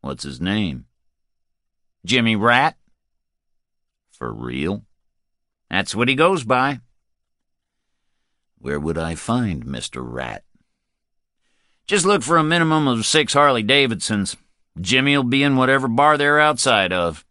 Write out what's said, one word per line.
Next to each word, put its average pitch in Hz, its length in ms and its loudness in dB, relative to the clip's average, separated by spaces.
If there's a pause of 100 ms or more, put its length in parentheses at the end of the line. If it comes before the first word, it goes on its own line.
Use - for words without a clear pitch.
What's 69 220 -10
his 69 180 -10
name? 90 440 -4 (1200)
Jimmy 113 300 2
Rat. 120 420 2 (1300)
For 60 220 -10
real? 65 500 -6 (880)
That's 95 260 -4
what 120 140 0
he 135 60 0
goes 165 280 2
by. 127 380 0 (1800)
Where 73 200 -6
would 78 180 -4
I 82 180 -4
find 101 500 -4
Mister 64 360 -10
Rat? 62 420 -10 (1400)
Just 190 200 0
look 202 180 2
for 165 140 2
a 160 60 4
minimum 156 440 2
of 113 180 0
six - 280 0
Harley-Davidsons. 120 1040 2 (420)
Jimmy'll 131 440 2
be 135 200 0
in 139 140 2
whatever 131 300 2
bar 143 300 2
they're 147 220 2
outside 117 540 2
of. 85 380 -2